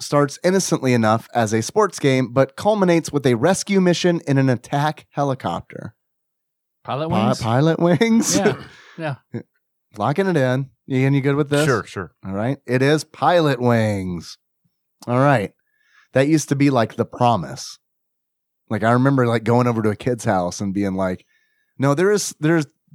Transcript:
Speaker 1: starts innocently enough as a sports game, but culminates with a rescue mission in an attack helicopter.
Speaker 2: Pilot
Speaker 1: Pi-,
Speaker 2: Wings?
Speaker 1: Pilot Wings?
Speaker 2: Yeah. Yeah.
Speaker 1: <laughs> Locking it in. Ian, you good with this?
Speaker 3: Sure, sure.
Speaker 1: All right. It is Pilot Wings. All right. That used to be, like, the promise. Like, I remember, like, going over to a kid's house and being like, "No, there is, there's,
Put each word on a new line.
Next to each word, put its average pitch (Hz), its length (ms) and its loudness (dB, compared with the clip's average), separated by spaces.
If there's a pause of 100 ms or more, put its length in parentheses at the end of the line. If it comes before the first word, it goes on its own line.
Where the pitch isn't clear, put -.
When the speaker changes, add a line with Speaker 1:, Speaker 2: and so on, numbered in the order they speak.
Speaker 1:
starts 143 440 -2
innocently 175 500 0
enough 113 400 2
as 110 180 0
a 113 100 0
sports 202 360 -2
game, 131 340 0
but 135 240 0
culminates 180 560 0
with 143 140 -2
a 123 80 4
rescue 185 460 0
mission 175 460 0
in 139 120 0
an 135 100 2
attack 143 600 -4
helicopter. 120 840 -8 (920)
Speaker 2:
Pilot 139 260 -6
Speaker 1:
Pi-, 110 160 0
Speaker 2:
Wings? 131 160 0
Speaker 1:
Pilot 131 360 2
Wings? 226 580 2
Speaker 2:
Yeah. 196 260 0 (360)
Yeah. 151 160 -6 (180)
Speaker 1:
<laughs> 120 80 -8 (560)
Locking 147 300 0
it 175 100 0
in. 131 340 0 (180)
Ian, 135 260 2
you 139 60 2
good 139 160 0
with 147 140 -2
this? 147 160 2
Speaker 3:
Sure, 113 180 0
sure. 92 300 -12 (120)
Speaker 1:
All 95 60 -8
right. 113 340 -4
It 127 160 0
is 147 220 2
Pilot 151 560 0
Wings. 104 800 -2 (680)
All 123 140 0
right. 131 320 2 (600)
That 135 140 2
used 156 220 2
to 143 60 0
be, 143 140 2
like, 120 260 0
the 110 80 -2
promise. - 720 -2 (920)
Like, 104 120 -4
I 117 100 4
remember, 127 340 2
like, 117 180 0
going 120 220 2
over 113 160 0
to 107 80 0
a 101 60 -4
kid's 123 280 -6
house 92 360 -2
and 98 140 -4
being 98 200 -2
like, 92 300 -4 (540)
"No, 139 160 0
there 185 180 0
is, - 280 -4
there's, 156 260 0 (280)